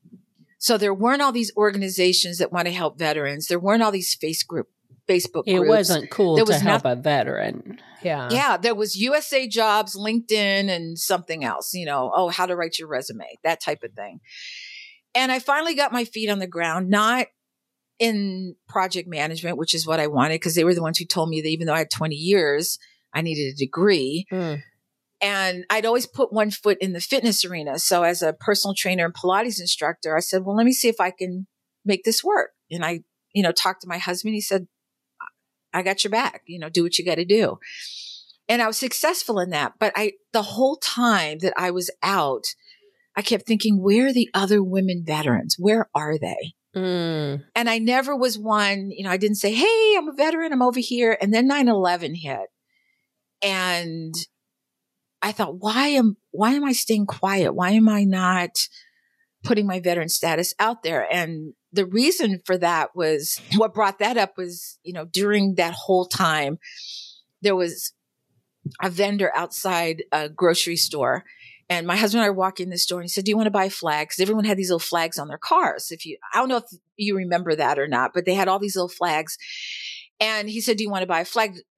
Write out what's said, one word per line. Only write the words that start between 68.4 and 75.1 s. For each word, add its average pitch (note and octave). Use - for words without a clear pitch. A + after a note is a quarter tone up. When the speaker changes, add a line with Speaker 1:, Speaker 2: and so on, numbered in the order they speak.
Speaker 1:
a F#3
vendor G3
outside E3+
a D3+
grocery E3+
store. C#3
And E3+
my F3
husband G#3+
and A3
I G3+
were F#3+
walking F#3
in F#3+
the F3
store F3+
and F3
he -
said, G3
"Do G#3
you G#3
wanna A3
buy G3
a F#3+
flag?" D3+
'Cause -
everyone G#3
had G#3
these F#3
little E3+
flags E3